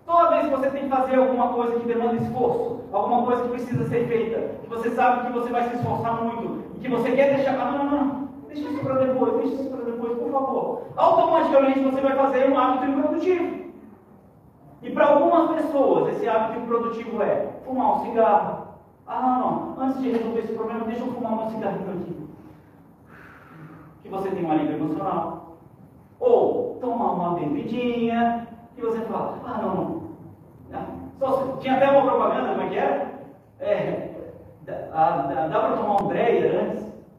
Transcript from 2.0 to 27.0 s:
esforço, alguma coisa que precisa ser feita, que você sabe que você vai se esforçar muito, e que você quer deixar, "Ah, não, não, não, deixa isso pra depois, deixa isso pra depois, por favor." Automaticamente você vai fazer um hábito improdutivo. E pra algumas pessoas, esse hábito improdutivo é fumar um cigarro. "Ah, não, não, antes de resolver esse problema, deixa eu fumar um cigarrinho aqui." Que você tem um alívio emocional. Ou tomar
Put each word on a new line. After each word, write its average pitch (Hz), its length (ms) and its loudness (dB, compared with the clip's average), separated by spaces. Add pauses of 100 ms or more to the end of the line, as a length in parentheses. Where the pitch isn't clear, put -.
esforço, - 760 -2
alguma 233 320 2
coisa 240 200 0
que - 60 -2
precisa - 380 -4
ser - 200 0
feita, - 540 -2
que - 80 -16
você 226 200 -4
sabe 247 380 2
que 247 60 -4
você 240 180 -4
vai 240 180 0
se - 60 -4
esforçar 226 480 -2
muito, - 400 -6 (120)
e - 40 -14
que 262 100 -8
você 233 220 0
quer 269 240 4
deixar, 262 240 0
"Ah, - 120 -2
não, 277 140 -2
não, 277 200 0
não, - 240 -4 (180)
deixa - 200 -8
isso 269 160 -6
pra 262 120 -2
depois, 254 400 2
deixa 240 180 0
isso 269 160 -4
pra 240 160 -8
depois, 233 320 -4
por - 140 -4
favor." - 500 -2 (160)
Automaticamente 311 840 4
você 269 220 0
vai 269 140 2
fazer 269 340 4
um 262 80 4
hábito - 280 2
improdutivo. 330 840 0 (1120)
E 240 80 -12
pra 302 180 4
algumas 330 440 6
pessoas, - 640 2
esse - 120 -2
hábito 220 340 0
improdutivo 226 600 -2
é - 260 0 (160)
fumar 254 340 0
um - 80 -4
cigarro. - 640 2 (380)
"Ah, 240 160 -6
não, - 540 0
não, 254 80 -6
antes 262 180 -2
de 233 100 -2
resolver 226 280 -2
esse - 140 -4
problema, 220 320 -4
deixa 240 180 -6
eu 254 100 -4
fumar 226 200 -4
um 220 160 -4
cigarrinho 196 420 -6
aqui." 165 360 -10 (1700)
Que 190 80 -18
você 190 200 -6
tem 180 160 -2
um 156 60 -2
alívio 151 260 0
emocional. - 800 -4 (640)
Ou - 640 4
tomar 233 300 0